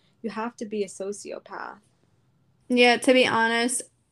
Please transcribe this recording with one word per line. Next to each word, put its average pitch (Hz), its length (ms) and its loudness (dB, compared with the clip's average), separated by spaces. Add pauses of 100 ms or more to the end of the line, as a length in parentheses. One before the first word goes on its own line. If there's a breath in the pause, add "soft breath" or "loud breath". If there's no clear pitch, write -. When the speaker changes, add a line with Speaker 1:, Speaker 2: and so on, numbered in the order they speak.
(220)
Speaker 1:
You 214 100 -8
have 226 260 -8
to 240 80 -10
be 208 180 -6
a 190 40 -12
sociopath. - 920 -14 (880)
Speaker 2:
Yeah, 247 300 4
to - 160 4
be 254 120 4
honest, 233 580 0 (280)